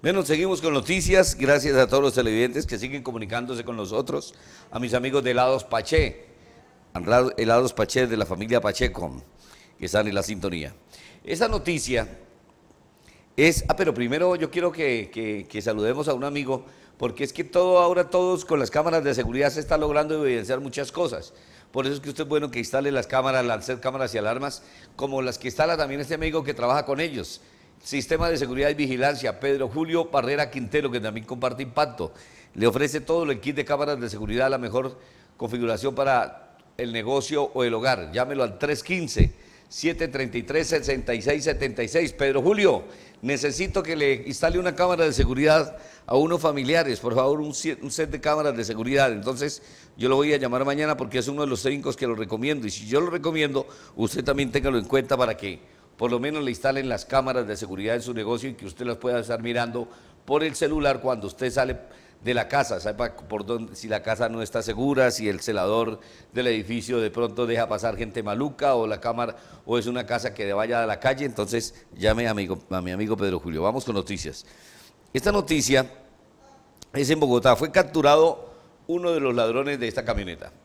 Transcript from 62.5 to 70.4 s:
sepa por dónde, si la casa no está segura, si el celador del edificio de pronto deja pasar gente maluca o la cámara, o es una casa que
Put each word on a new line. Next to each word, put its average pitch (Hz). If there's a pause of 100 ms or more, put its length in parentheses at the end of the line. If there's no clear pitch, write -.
sepa 107
por 104
dónde, 113
si 110
la 107
casa 113
no 113
está 110
segura, 127
si 110
el 95
celador 107 (320)
del 123
edificio 113
de 107
pronto 117
deja 117
pasar 107
gente 113
maluca 131
o 113
la 107
cámara, 117 (300)
o 120
es 110
una 123
casa 113
que 101